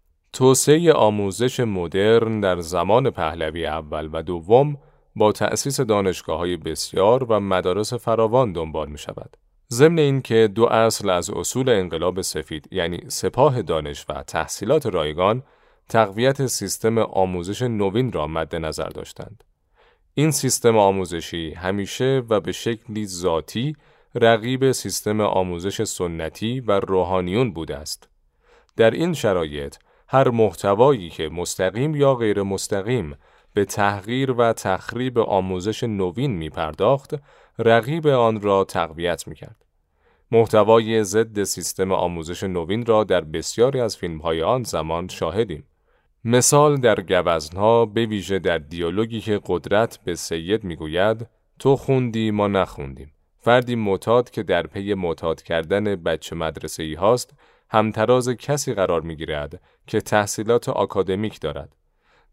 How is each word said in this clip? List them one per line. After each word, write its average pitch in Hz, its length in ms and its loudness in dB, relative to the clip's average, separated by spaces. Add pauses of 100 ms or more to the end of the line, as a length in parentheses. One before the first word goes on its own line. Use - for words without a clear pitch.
(340)
«توسعه 143 580 6
آموزش 104 680 2
مدرن 107 800 2
در 92 200 2
زمان 90 500 2
پهلوی 80 560 -4
اول 78 480 -6
و 82 100 -4
دوم 104 540 2 (380)
با 107 160 4
تأسیس 135 480 -2
دانشگاه‌های 90 800 0
بسیار 92 640 2
و 110 160 2
مدارس 95 540 0
فراوان 113 580 0
دنبال 80 380 -6
می‌شود. - 480 -14 (320)
ضمن 156 300 4
این 139 220 2
که 113 340 4
دو 113 100 4
اصل 113 440 2
از 90 200 0
اصول 127 400 -2
انقلاب 90 520 0
سفید، 78 500 -8
یعنی 87 360 -4
سپاه 123 540 0
دانش 78 480 -4
و 69 140 -8
تحصیلات 104 640 -2
رایگان، 90 580 0 (460)
تقویت 120 580 2
سیستم 113 500 -2
آموزش 92 640 -2
نوین 113 500 0
را 78 160 -4
مد 80 280 -4
نظر 80 340 -6
داشتند. - 540 -16 (720)
این 151 180 2
سیستم 120 460 2
آموزشی 87 720 0
همیشه 101 800 -2
و 107 100 2
به 92 120 -6
شکلی 107 540 -6
ذاتی 92 680 -2 (400)
رقیب 120 560 2
سیستم 107 500 -4
آموزش 92 600 -2
سنتی 90 760 -6
و 110 120 -2
روحانیون 92 800 0
بوده 78 240 -8
است. - 340 -12 (680)
در 113 140 8
این 170 220 0
شرایط، 80 600 -2 (320)
هر 131 220 4
محتوایی 104 800 2
که 80 200 -6
مستقیم 92 640 -2
یا 139 200 4
غیر 104 260 0
مستقیم 98 720 -4 (380)
به 101 120 2
تحقیر 107 640 -2
و 117 220 2
تخریب 117 680 -4
آموزش 95 640 0
نوین 107 480 -2
می‌پرداخت، 87 840 -2 (440)
رقیب 117 480 2
آن 113 340 2
را 98 220 4
تقویت 82 640 -4
می‌کرد. - 380 -18 (640)
محتوای 113 720 6
ضد 104 400 0
سیستم 95 480 -4
آموزش 87 520 -4
نوین 92 420 -4
را 107 180 4
در 90 180 0
بسیاری 107 580 -2
از 113 180 -4
فیلم‌های 82 440 -4
آن 117 220 0
زمان 82 440 -4
شاهدیم.» 90 560 -4 (640)
مثال 143 500 4
در 110 240 2
گوزن‌ها، 90 840 2
به 110 200 -2
ویژه 98 340 -2
در 85 180 0
دیالوگی 85 640 -4
که 104 240 -2
قدرت 98 580 0
به 85 120 -6
سید 90 480 -4
می‌گوید: 90 640 -2 (320)
«تو 135 160 2
خوندی، 117 560 0
ما 104 160 2
نخوندیم.» 78 640 -4 (280)
فردی 123 360 2
معتاد 113 540 0
که 110 140 -6
در 85 240 0
پی 98 260 -4
معتاد 85 480 -4
کردن 95 540 -2
بچه 82 400 -6
مدرسه‌ای 80 580 -8
هاست، 104 400 0 (360)
همتراز 113 600 2
کسی 139 440 -4
قرار 87 280 0
می‌گیرد 78 600 -8 (260)
که 107 140 -2
تحصیلات 107 680 0
آکادمیک 98 680 -2
دارد. 73 360 -10 (580)